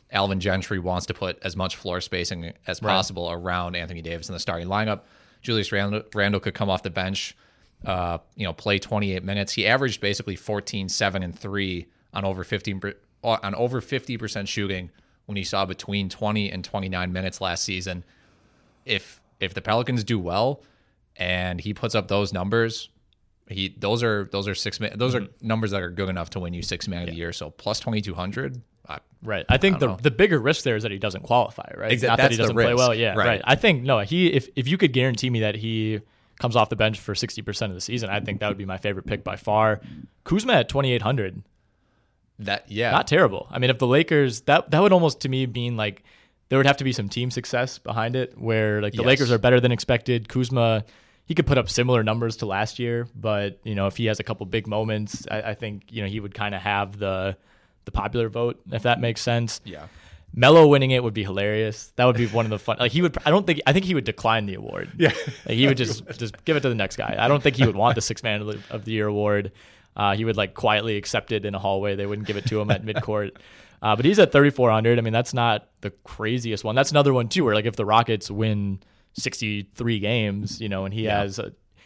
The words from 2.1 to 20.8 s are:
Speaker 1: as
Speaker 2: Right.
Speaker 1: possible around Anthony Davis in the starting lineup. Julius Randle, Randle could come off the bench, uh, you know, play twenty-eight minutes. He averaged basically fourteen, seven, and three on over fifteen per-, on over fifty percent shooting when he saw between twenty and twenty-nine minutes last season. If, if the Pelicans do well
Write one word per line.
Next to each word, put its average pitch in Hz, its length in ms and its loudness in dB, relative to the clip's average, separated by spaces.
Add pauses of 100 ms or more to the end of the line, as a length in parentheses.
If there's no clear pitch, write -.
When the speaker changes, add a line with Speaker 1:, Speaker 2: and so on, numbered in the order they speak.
Speaker 1:
as - 160 -8
Speaker 2:
Right. 104 120 0
Speaker 1:
possible 90 360 -2
around 87 460 -4
Anthony 85 260 -8
Davis 82 280 -10
in 92 40 -10
the 85 60 -10
starting 87 280 -6
lineup. 104 340 -2 (400)
Julius 110 300 -2
Randle, 101 320 -2 (120)
Randle 101 240 2
could 95 140 -6
come 101 160 -2
off 92 120 0
the 98 80 -6
bench, 95 460 -6 (500)
uh, 87 320 -2 (180)
you 104 100 -6
know, 85 80 -4
play 101 260 0
twenty-eight 95 440 -4
minutes. 101 300 -4
He 101 140 0
averaged 127 320 0
basically 101 380 -4
fourteen, 101 520 -6
seven, 98 320 -2
and 87 160 -8
three 95 500 -4 (260)
on 101 120 -4
over 92 200 -2
fifteen 101 340 -6
per-, 101 160 -10 (260)
on 107 320 -2
over 123 280 -2
fifty 127 360 -6
percent 104 300 -6
shooting 95 420 -4 (360)
when 104 100 -8
he 95 80 -4
saw 98 220 0
between 98 420 -4
twenty 104 420 -2
and 92 140 -8
twenty-nine 92 480 -6
minutes 92 300 -6
last 87 240 -2
season. 90 400 -6 (800)
If, - 340 -4 (220)
if 95 120 -4
the 95 80 -6
Pelicans 117 440 0
do 117 120 0
well 101 460 -2 (540)